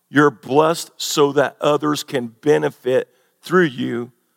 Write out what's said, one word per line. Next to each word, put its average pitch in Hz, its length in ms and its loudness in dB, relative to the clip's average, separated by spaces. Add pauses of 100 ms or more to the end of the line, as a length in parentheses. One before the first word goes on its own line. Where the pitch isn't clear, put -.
you're 143 220 4
blessed 151 680 -2
so 143 360 0
that 135 280 0
others 147 420 -2
can 123 260 -6
benefit 131 840 -2 (260)
through 175 260 2
you 123 440 -6 (260)